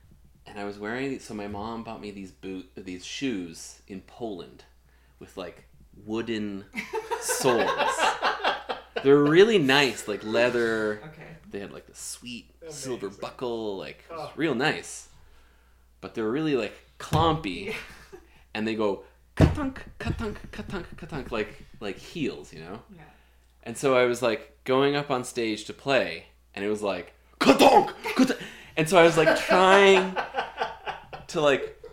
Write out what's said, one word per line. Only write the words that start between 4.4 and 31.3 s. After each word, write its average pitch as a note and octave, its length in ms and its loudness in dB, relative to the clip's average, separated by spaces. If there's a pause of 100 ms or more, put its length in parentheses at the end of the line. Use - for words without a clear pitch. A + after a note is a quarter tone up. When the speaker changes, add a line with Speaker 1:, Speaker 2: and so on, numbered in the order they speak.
Speaker 1:
with, - 180 -20
like, F2 280 -12 (400)
wooden G#2+ 600 -4 (280)
Speaker 2:
<laughs> - 280 -6
Speaker 1:
soles. - 480 0 (1300)
They're C#3 140 8
really F3 400 6
nice, C3+ 500 2
like, G2+ 160 -6
leather. A2+ 800 0
Speaker 2:
Okay. - 220 -18 (220)
Speaker 1:
They G2+ 100 -10
had, F#2 120 -14
like, - 160 -18
the - 80 -20
sweet - 560 -14 (180)
silver C3 380 -8
Speaker 3:
Amazing. G2 140 -12
Speaker 1:
buckle, A2+ 560 -6
like, D2 320 -12
it E3 40 -16
was D#3 160 -10
Speaker 3:
Oh. - 60 -20
Speaker 1:
real C#3+ 200 0
nice. A#2 540 -4 (920)
But F#2+ 120 -14
they A#2 80 -6
were A2 100 0
really, D3+ 240 0
like, G#2+ 180 0 (260)
clompy. D#3 680 0
Speaker 2:
Yeah. - 60 -6 (800)
Speaker 1:
And A2 120 -2
they A2 80 -2
go G#2+ 280 0 (320)
ka-thunk, - 480 2 (160)
ka-thunk, G#3+ 380 -6 (140)
ka-thunk, G3 340 -10 (120)
ka-thunk, D3+ 340 -10
like, A2 320 -6 (160)
like G2+ 180 -8
heels, E2 560 -8
you D#2 60 -14
know? F2+ 200 -12 (160)
Speaker 2:
Yeah. D#3+ 60 -20 (640)
Speaker 1:
And A#2 140 -10
so C3+ 180 4
I B2 100 6
was, A#2+ 160 0
like, - 440 -2
going C#3 300 4
up C#3+ 140 -4
on B2+ 140 0
stage A2 420 -4
to - 80 -12
play, G2 520 -2 (280)
and G2 120 -8
it G#2 40 -2
was G#2 120 -2
like, F#2+ 320 -4 (260)
"Ka-thunk, - 540 6 (220)
ka-thunk." B3+ 240 2 (380)
And D#3+ 120 0
so F#3+ 80 6
I E3 60 10
was, E3 140 8
like, D#3+ 220 6
trying F#3+ 760 6 (1120)
to, E3+ 140 -4